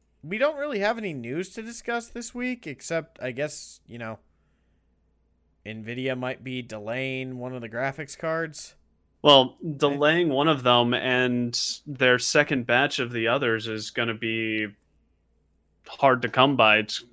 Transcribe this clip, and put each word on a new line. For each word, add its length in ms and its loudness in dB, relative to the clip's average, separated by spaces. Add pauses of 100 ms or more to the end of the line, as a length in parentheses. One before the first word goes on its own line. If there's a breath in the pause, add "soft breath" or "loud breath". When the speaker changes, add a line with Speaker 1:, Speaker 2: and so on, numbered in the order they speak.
(240)
Speaker 1:
we 140 -8
don't 200 0
really 220 -4
have 180 0
any 140 -6
news 380 -6
to 120 -12
discuss 460 -8
this 260 -12
week, 320 -8
except, 560 -8
I 80 -6
guess, 560 -8
you 120 -16
know, 200 -8 (1500)
Nvidia 540 -6
might 240 -6
be 200 -6
delaying 760 -8
one 160 -10
of 60 -10
the 80 -10
graphics 500 -6
cards. 560 -6 (480)
Speaker 2:
Well, 400 8
Speaker 1:
Right. 160 -6
Speaker 2:
delaying 520 2
one 180 4
of 160 2
them 280 6
and 640 0 (300)
their 320 4
second 480 0
batch 320 2
of 140 -4
the 160 -2
others 400 0
is 220 -8
gonna 240 -2
be 520 -4 (1200)
hard 340 4
to 60 -4
come 280 4
by. 220 6
It's, 340 -4